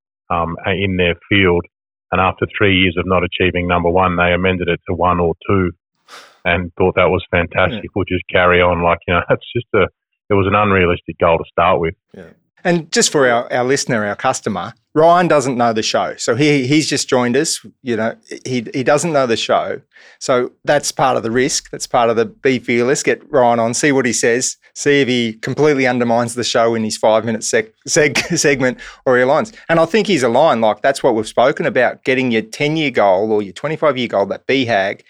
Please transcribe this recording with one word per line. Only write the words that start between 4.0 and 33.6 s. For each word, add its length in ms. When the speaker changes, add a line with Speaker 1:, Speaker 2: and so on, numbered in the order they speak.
Speaker 1:
they 180
amended 340
it 200
to 60
one 260
or 140
two 220
and 300
thought 220
that 120
was 220
fantastic. 540
Speaker 2:
Yeah. 100
Speaker 1:
We'll 100
just 240
carry 320
on. 220
Like, 240
you 80
know, 100
<laughs> 40
that's 260
just 200
a, 120
it 60
was 120
an 80
unrealistic 640
goal 200
to 120
start 300
with. 140
Speaker 3:
Yeah. 180
Speaker 2:
And 280
just 180
for 180
our, 240
our 120
listener, 400
our 100
customer, 580
Ryan 320
doesn't 300
know 160
the 100
show. 340
So 200
he, 320
he's 200
just 200
joined 280
us. 280
You 140
know, 180
he, 260
he 120
doesn't 280
know 140
the 100
show. 440
So 320
that's 280
part 240
of 80
the 80
risk. 380
That's 180
part 200
of 60
the 120
be 340
fearless, 420
get 300
Ryan 260
on, 160
see 160
what 160
he 60
says, 460
see 260
if 80
he 240
completely 560
undermines 460
the 100
show 320
in 80
his 120
five-minute 440
seg-, 320
seg-, 500
<laughs> 0
segment 400
or 100
he 80
aligns. 280
And 120
I 60
think 200
he's 160
aligned. 380
Like, 220
that's 200
what 140
we've 100
spoken 400
about, 380
getting 260
your 120
ten-year 500
goal 400
or 100
your 120
twenty-five-year 540